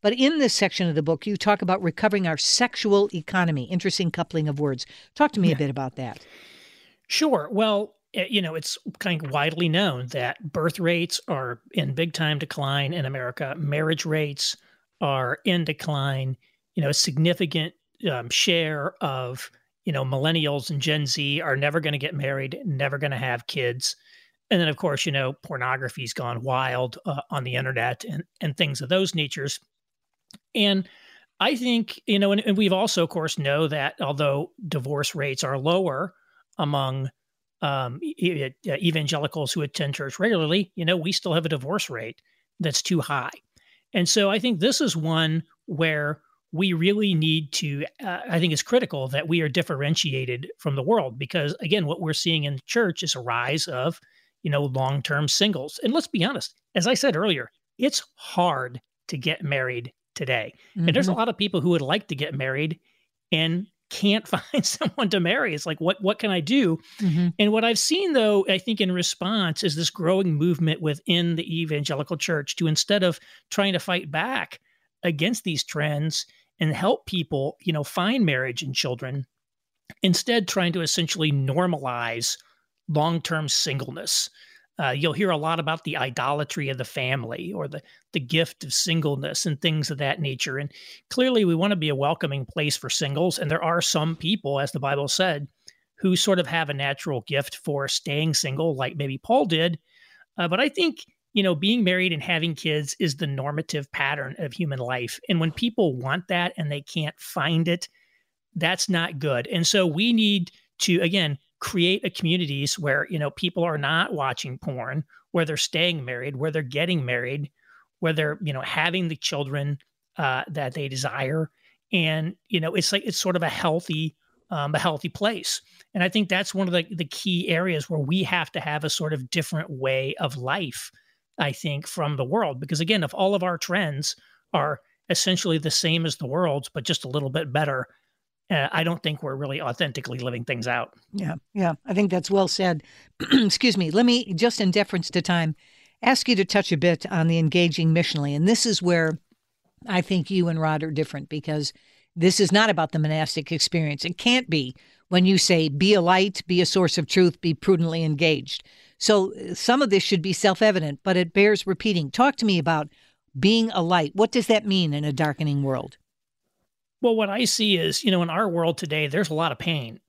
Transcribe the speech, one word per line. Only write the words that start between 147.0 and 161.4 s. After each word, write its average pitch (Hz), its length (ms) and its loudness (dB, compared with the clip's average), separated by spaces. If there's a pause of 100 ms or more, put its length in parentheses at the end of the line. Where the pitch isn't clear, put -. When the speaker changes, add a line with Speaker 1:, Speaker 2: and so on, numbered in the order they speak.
Speaker 1:
on 165 160 2
the 165 120 4
engaging 160 560 4
missionally. 143 420 0
And 160 100 4
this 226 200 4
is 214 160 0
where 165 360 2 (680)
I 185 120 2
think 180 300 0
you 180 180 2
and 160 120 0
Rod 156 220 0
are 160 80 -4
different, 147 380 -4
because 151 440 -4 (440)
this 170 220 6
is 180 140 6
not 214 180 6
about 160 220 0
the 160 60 0
monastic 151 520 0
experience. 156 540 0
It 175 140 -6
can't 254 320 2
be 131 240 0 (340)
when 185 160 6
you 190 140 8
say, 165 300 4
"Be 165 260 4
a 190 60 6
light, 185 460 4
be 180 140 4
a 170 60 6
source 180 320 2
of 151 80 -2
truth, 180 340 4
be 165 140 2
prudently 165 500 2
engaged." 151 580 0 (360)
So, 196 360 4
uh, - 200 -10
some 254 280 4
of 233 80 2
this 190 120 6
should 180 200 2
be 185 100 0
self-evident, 180 720 2
but 190 140 2
it 180 160 2
bears 202 340 6